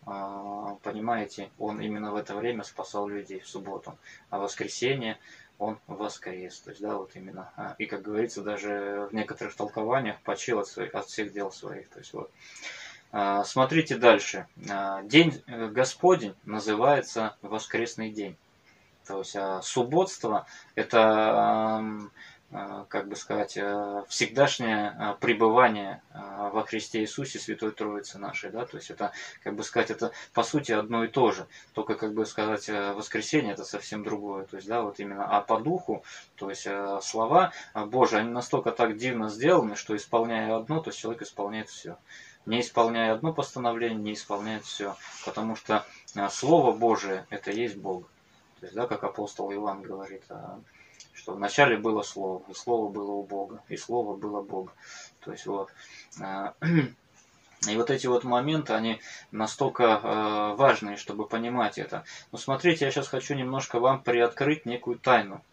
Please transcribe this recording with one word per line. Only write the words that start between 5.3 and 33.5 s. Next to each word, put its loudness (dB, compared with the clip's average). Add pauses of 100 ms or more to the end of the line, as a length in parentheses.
он -4
воскрес. -8
То -18
есть, -14
да, -4
вот -8
именно, -14
а, -10
и, -4
как -8
говорится, -2
даже -4
в -14
некоторых -6
толкованиях -2
почил -2
от -4
своих, -8
от -6
всех -6
дел -6
своих. -14
То -20
есть, -20
вот. -10 (840)
А, 2
смотрите 2
дальше. 6 (240)
А, -4
день, 6
э, -6
Господень 4 (100)
называется 2
воскресный -4
день. -6 (680)
То -6
есть, -8
а, -2
субботство — 2 (300)
это, 6
ам, -6 (420)
а, -10
как -4
бы -8
сказать, -4
а, -2
всегдашнее, 2
а, -2
пребывание, 4 (100)
а, -6
во 0
Христе -4
Иисусе -4
Святой -4
Троицы -8
нашей, -8
да, -6
то -14
есть -14
это, -6 (320)
как -4
бы -6
сказать, 0
это -2 (240)
по 4
сути 0
одно 0
и -2
то 6
же, -4 (280)
только, 0
как -4
бы 0
сказать, -2
а, -2
воскресенье — 0